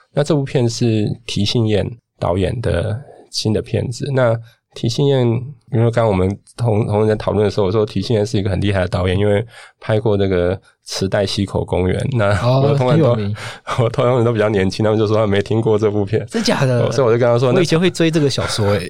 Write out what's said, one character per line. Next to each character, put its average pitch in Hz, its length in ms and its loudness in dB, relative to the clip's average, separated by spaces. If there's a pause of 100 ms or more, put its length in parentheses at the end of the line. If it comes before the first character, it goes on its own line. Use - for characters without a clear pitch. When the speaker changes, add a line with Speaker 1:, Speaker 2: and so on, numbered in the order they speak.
(140)
Speaker 1:
那 147 80 0
这 156 140 0
部 139 80 0
片 123 260 0
是 110 340 0 (220)
提 98 180 -2
信 113 220 0
彦 101 180 0 (360)
导 90 180 0
演 98 220 -2
的 98 360 -2 (360)
新 - 200 -2
的 - 80 0
片 - 300 -4
子。 135 240 -8
那 117 240 2 (360)
提 - 140 -4
信 143 200 0
彦， 131 180 2 (460)
因 113 100 2
为 117 80 2
刚 117 140 0
刚 113 40 2
我 104 40 2
们 92 160 2 (280)
同， 110 300 0
同 104 140 0
仁 110 80 2
在 107 80 2
讨 95 160 -2
论 104 120 2
的 98 60 2
时 - 80 -4
候， 101 80 0
我 92 60 0
说 107 120 2
提 101 160 -4
信 113 160 -2
彦 104 80 2
是 104 140 -2
一 95 40 0
个 101 60 -2
很 92 120 -2
厉 101 120 0
害 95 100 0
的 92 60 -2
导 92 200 -2
演， 92 100 0
因 104 80 2
为 104 180 2 (360)
拍 110 180 -2
过 107 180 0
那 98 120 0
个 90 320 0 (260)
池 - 220 -6
袋 101 180 0
西 98 180 -4
口 85 200 -4
公 90 240 -2
园。 92 240 -2
那 104 180 0 (100)
Speaker 2:
哦， 127 220 2
Speaker 1:
我 110 100 2
的 107 60 0
同 127 120 0
仁 151 100 4
都， 127 140 4
Speaker 2:
很 110 60 -2
有 101 60 -4
名。 104 100 -6 (140)
Speaker 1:
<laughs> - 320 -4
我 117 60 2
同 123 180 0
仁 123 180 2
都 120 80 2
比 110 60 0
较 104 100 2
年 95 220 2
轻， 107 140 -2
他 107 60 2
们 107 80 2
就 110 80 2
说 107 100 0
他 110 100 2
没 101 160 2
听 110 180 -2
过 110 160 2
这 107 140 2
部 104 140 -2
片。 107 240 -2
Speaker 2:
真 233 160 -4
假 208 200 0
的？ 127 280 2
Speaker 1:
所 139 100 2
以 123 40 4
我 110 60 4
就 120 60 2
跟 120 80 2
他 120 120 4
说， 127 140 2
Speaker 2:
我 185 80 4
以 175 40 2
前 160 140 2
会 180 120 2
追 165 180 0
这 160 120 2
个 131 100 2
小 - 160 -4
说 104 220 -2
欸， 101 100 2 (120)